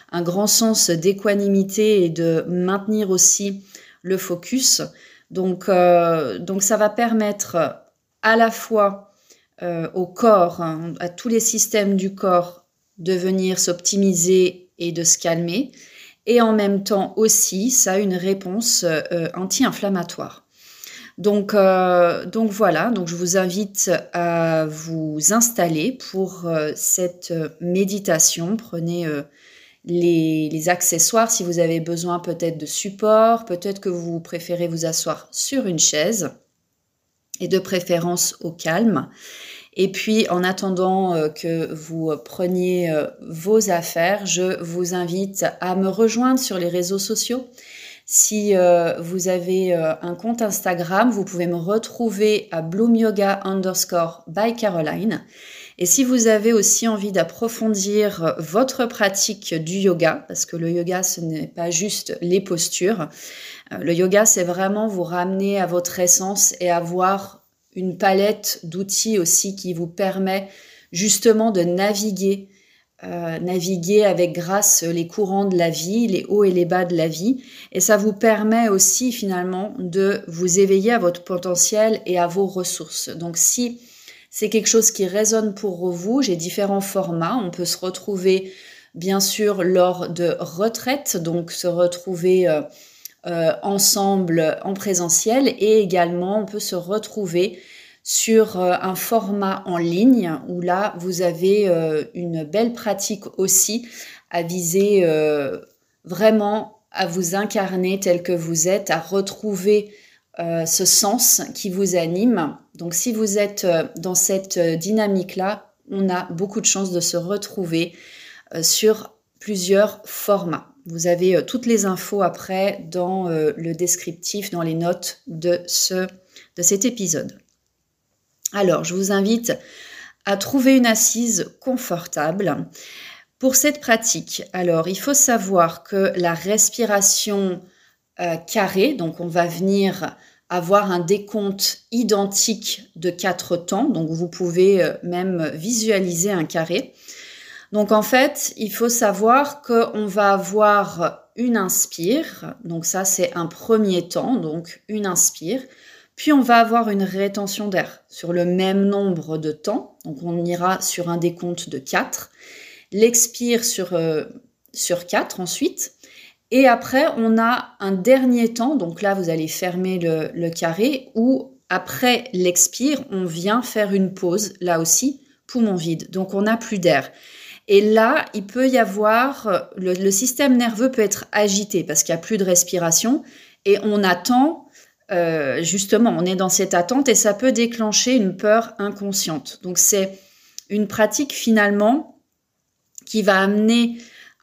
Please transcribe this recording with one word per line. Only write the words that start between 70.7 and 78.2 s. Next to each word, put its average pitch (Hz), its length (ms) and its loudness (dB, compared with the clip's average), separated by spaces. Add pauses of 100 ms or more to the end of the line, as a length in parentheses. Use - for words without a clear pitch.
justement 220 580 2
de 185 120 2
naviguer, 196 840 0 (560)
euh, 170 340 -8
naviguer 180 680 2
avec 175 260 2
grâce 175 500 0
les 170 240 -2
courants 196 380 0
de 185 140 2
la 170 100 4
vie, 185 380 -2
les 196 240 0
hauts 208 140 4
et 196 60 6
les 180 140 4
bas 180 220 2
de 175 100 -2
la 160 100 2
vie. 175 380 -2 (280)
Et 185 80 -2
ça 208 180 4
vous 202 160 0
permet 220 560 2